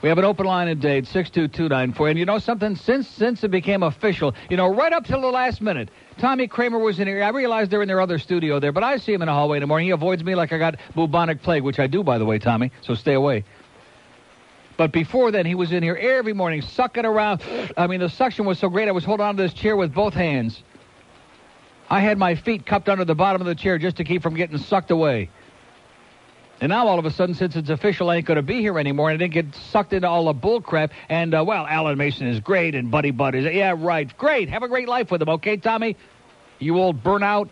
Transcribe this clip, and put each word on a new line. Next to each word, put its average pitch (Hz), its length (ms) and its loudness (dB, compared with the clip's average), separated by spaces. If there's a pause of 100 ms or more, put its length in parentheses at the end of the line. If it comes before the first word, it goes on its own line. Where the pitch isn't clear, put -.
We 151 80 0
have 165 80 4
an 185 80 4
open 196 220 2
line 180 200 0
in 160 120 -2
Dade, 139 280 0
six 185 220 -2
two 160 180 0
two 156 220 -4
nine 127 240 0
four. 151 160 0
And 156 100 0
you 175 60 0
know 202 140 0
something? 214 360 -2
Since, 247 320 0
since 226 380 -2
it 208 40 0
became 185 340 0
official, 160 500 0 (160)
you 180 80 0
know, 185 160 4
right 302 180 2
up 330 140 0
till 262 160 -2
the 254 100 2
last 254 300 0
minute, 165 280 -4 (280)
Tommy 254 300 0
Kramer 233 320 -2
was 214 200 0
in 196 80 0
here. 196 160 -2
I 202 60 2
realize 226 400 0
they're 208 140 2
in 202 40 -2
their 190 140 2
other 175 160 0
studio 156 420 0
there, 143 140 2
but 190 100 2
I 262 140 2
see 214 160 -2
him 185 80 0
in 165 60 -2
the 151 60 0
hallway 147 240 2
in 143 40 -2
the 143 60 -2
morning. 160 200 2
He 185 40 2
avoids 170 320 0
me 185 120 -2
like 170 160 0
I 165 60 -2
got 160 180 0 (200)
bubonic 165 480 0
plague, 156 200 2
which 139 160 -2
I 139 80 4
do, 180 160 0
by 131 140 2
the 110 80 0
way, 110 140 2
Tommy, 120 320 0 (100)
so 120 140 -4
stay 139 180 0
away. 131 300 2 (1300)
But 160 140 2
before 233 380 2
then, 202 160 0
he 175 80 -2
was 180 180 -2
in 175 120 0
here 165 120 0
every 240 380 0
morning, 170 300 -2
sucking 240 420 -2
around. 214 360 0 (360)
I 170 80 2
mean, 185 140 -4
the 180 100 -2
suction 226 360 0
was 185 120 0
so 196 120 0
great, 214 180 0
I 202 40 0
was 170 140 -2
holding 208 220 0
on 202 100 -2
to 190 60 0
this 170 100 0
chair 214 220 0
with 170 180 0
both 190 220 0
hands. 139 480 -2 (1300)
I 196 80 2
had 208 180 2
my 185 180 2
feet 202 300 -4
cupped 202 240 0
under 190 160 2
the 160 80 2
bottom 185 280 2
of 180 60 -4
the 170 60 -2
chair 180 240 0
just 170 200 -2
to 175 60 -4
keep 170 200 -2
from 165 100 -2
getting 160 240 -2
sucked 180 320 -2
away. 147 400 2 (1300)
And 170 80 0
now, 226 180 2
all 185 100 4
of 160 80 0
a 156 60 -2
sudden, 175 240 0
since 175 200 -2
it's 156 140 -4
official, 175 400 0
I 170 80 2
ain't 165 80 -2
gonna 156 160 2
be 202 200 -2
here 196 180 0
anymore, 143 300 0
and 156 120 0
I 180 60 0
didn't 160 60 -6
get 160 220 -2
sucked - 380 -2
into 180 140 0
all 170 180 2
the 156 80 2
bull 202 280 0
crap. 156 300 0 (180)
And, 165 260 0
uh, 156 100 4
well, 185 220 -2
Alan 156 300 0
Mason 143 300 -2
is 117 120 -2
great, 170 360 0
and 120 140 -4
Buddy 143 220 0
Bud 131 240 0
is, 131 180 0
yeah, 190 240 2
right, 160 400 -2
great. 254 320 0
Have 220 140 -4
a 247 40 -6
great 247 200 -4
life 240 240 -2
with 170 100 0
him, 151 80 0
okay, 196 280 -2
Tommy? 220 400 -2 (600)
You 160 200 0
old 170 240 0
burnout. 202 480 0